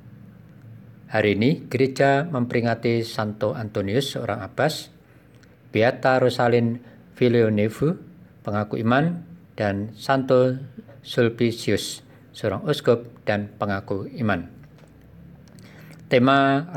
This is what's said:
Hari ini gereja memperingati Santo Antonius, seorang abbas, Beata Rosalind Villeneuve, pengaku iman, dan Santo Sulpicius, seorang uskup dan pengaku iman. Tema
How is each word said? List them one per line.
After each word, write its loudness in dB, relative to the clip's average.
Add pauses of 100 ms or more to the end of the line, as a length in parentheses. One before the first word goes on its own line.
(1120)
Hari 4
ini 0
gereja 2
memperingati -2
Santo -4
Antonius, -4
seorang -6
abbas, -4 (800)
Beata 4
Rosalind 2 (400)
Villeneuve, 2 (480)
pengaku -4
iman, 0 (320)
dan -2
Santo 2 (480)
Sulpicius, -2 (320)
seorang -6
uskup 0 (240)
dan -2
pengaku -4 (160)
iman. 0 (1600)
Tema 4